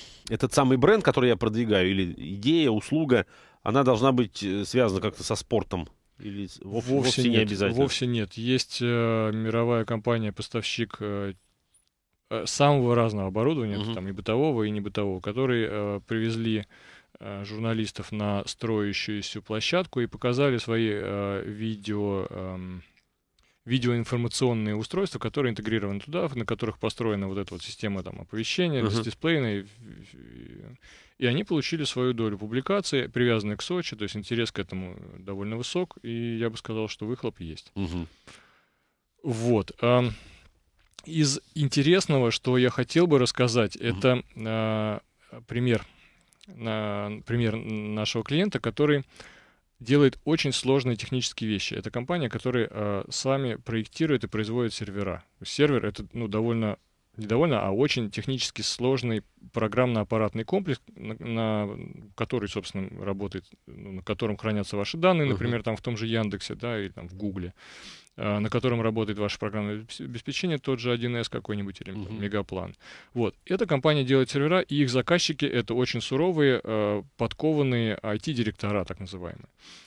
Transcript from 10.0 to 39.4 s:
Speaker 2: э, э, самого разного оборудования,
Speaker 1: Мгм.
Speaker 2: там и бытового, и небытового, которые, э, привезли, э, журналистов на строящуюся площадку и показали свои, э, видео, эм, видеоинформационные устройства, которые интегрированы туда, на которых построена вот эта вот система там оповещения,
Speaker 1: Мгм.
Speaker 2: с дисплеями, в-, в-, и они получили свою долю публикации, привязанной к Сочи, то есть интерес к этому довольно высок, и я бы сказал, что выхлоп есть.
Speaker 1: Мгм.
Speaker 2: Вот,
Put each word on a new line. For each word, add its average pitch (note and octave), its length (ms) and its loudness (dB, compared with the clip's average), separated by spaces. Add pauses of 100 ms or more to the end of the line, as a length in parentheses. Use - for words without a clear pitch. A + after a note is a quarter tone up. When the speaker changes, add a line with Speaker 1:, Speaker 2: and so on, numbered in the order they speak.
Speaker 2:
э, G2+ 360 -4 (960)
э, A2 160 -4
самого C#3 500 6
разного G#2 320 2
оборудования, A2 500 0
Speaker 1:
Мгм. A2 160 -4
Speaker 2:
там F#2+ 140 -6
и G2 40 -6
бытового, A2+ 520 2
и G#2+ 60 0
небытового, G2+ 500 -2
которые, A#2 500 0
э, G2+ 360 -2
привезли, A2+ 580 0 (560)
э, G2+ 240 -10
журналистов A2 680 -4
на G2+ 340 0
строящуюся G#2 960 -4
площадку C3 580 -2
и A#2 60 0
показали B2+ 520 0
свои, A2+ 320 0
э, G2+ 560 -4
видео, G#2 840 -2
эм, F#2 520 -10 (840)
видеоинформационные A#2+ 1080 2
устройства, C3 440 -2
которые B2 320 -2
интегрированы G#2 500 -2
туда, E3 340 -4
на A#2 100 -4
которых A2 340 -4
построена G#2+ 500 -2
вот F#2+ 100 -4
эта F#2+ 160 -6
вот F2+ 80 -10
система G2 400 -6
там F2 180 -12
оповещения, B2+ 640 -2
Speaker 1:
Мгм. G#2+ 80 2
Speaker 2:
с A2+ 140 0
дисплеями, A#2 580 0
в-, G#2+ 540 -20
в-, A#1 600 -18 (420)
и C3 80 2
они C#3+ 180 2
получили D#3+ 400 0
свою B2+ 300 0
долю A2 240 0
публикации, C3 680 -2
привязанной A2 500 2
к - 60 -8
Сочи, F3 340 -4
то G#2 80 -6
есть G2+ 120 -6
интерес A2+ 340 -2
к - 80 -10
этому F#2 380 -8 (220)
довольно G2 380 -6
высок, F3 460 -4
и A#2 360 -4
я A#2 120 0
бы A2+ 60 -10
сказал, A2 320 -4
что - 180 -10
выхлоп A#2+ 340 -6
есть. D#2+ 340 -12
Speaker 1:
Мгм. F2 320 -4 (1160)
Speaker 2:
Вот, A2+ 580 2